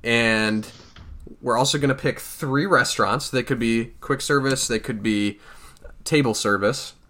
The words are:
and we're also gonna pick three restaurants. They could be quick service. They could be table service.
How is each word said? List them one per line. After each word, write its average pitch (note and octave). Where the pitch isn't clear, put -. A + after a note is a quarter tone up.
and A2
we're A#2
also C#3
gonna C#3
pick C#3
three C#3+
restaurants. A#2+
They B2
could A#2+
be A2+
quick C3+
service. C3+
They A2+
could A2
be G#2
table C#3
service. G#2